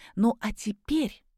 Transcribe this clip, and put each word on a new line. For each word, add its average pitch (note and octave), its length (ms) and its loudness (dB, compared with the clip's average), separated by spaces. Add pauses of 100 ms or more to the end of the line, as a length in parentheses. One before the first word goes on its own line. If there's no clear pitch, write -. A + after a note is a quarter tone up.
(140)
«Ну, A3 260 2
а G#3+ 140 -4
теперь A#3+ 680 -4 (160)